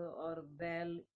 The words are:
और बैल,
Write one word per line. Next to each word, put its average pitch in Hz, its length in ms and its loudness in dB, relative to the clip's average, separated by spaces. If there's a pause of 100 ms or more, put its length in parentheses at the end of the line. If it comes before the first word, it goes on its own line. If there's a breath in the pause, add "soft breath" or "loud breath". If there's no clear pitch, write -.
(180)
और 160 280 0
बैल, 170 600 0 (100)